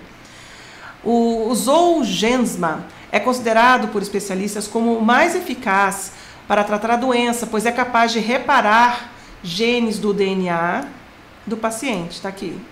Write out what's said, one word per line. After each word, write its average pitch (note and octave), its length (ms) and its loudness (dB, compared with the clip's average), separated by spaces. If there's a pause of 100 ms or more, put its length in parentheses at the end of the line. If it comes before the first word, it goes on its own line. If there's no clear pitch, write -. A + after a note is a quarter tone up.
(1040)
O, A#3 440 2
o B3+ 60 0
Zolgensma G#3+ 1300 0 (260)
é G#3+ 80 0
considerado A#3 680 2
por G#3 120 -4
especialistas G3+ 680 -6
como A#3 280 0
o A3 60 -4
mais D4 320 4
eficaz G3 800 -2 (340)
para G#3 160 2
tratar G#3+ 280 -2
a A#3+ 40 4
doença, A#3+ 500 0
pois G#3+ 200 -2
é A#3 80 2
capaz A3+ 400 2
de A3+ 60 0
reparar A#3+ 920 2 (320)
genes A3+ 560 0
do G#3 140 0
D F#3+ 140 2
N F#3+ 220 0
A F3 360 -2 (600)
do A3 120 -6
paciente, A3 640 -6
tá G3 80 -8
aqui. F#3+ 280 -10 (140)